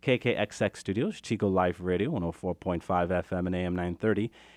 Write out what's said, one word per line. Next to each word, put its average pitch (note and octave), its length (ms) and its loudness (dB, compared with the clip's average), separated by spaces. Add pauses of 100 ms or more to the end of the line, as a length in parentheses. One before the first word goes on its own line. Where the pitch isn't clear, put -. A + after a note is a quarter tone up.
K B2+ 180 2
K A#2+ 160 2
X - 260 -2
X G#2+ 200 0
Studios, A#2+ 400 -2
Chico - 260 0
Life F#2 320 4
Radio, F2+ 320 0
one A2 140 -2
oh E2+ 80 -2
four F2+ 240 -4
point F2 260 -2
five F2+ 300 2
F F2 200 -2
M F2+ 140 -2
and F#2 80 -2
A F2+ 60 -2
M F2+ 160 -2
nine F2 180 -2
thirty. G#2+ 380 0 (240)